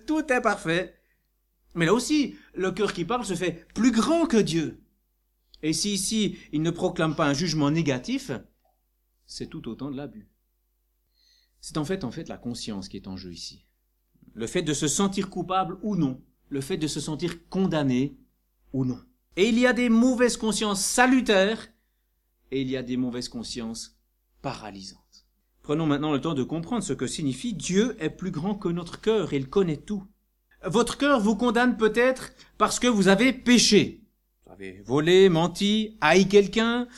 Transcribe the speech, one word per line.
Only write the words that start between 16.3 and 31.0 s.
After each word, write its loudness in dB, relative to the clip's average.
Le -6
fait -6
de -4
se -6
sentir -8
condamné 0
ou -2
non. -6
Et 4
il 2
y 4
a 4
des 0
mauvaises 4
consciences -2
salutaires 2
et -2
il -4
y -4
a -4
des -6
mauvaises -4
consciences -10
paralysantes. -14
Prenons -2
maintenant 0
le 0
temps -4
de -2
comprendre -6
ce -4
que -6
signifie « -6
Dieu 0
est -2
plus -8
grand -4
que -8
notre -8
cœur, 0
il -4
connaît 0
tout ». -10
Votre 0
cœur 2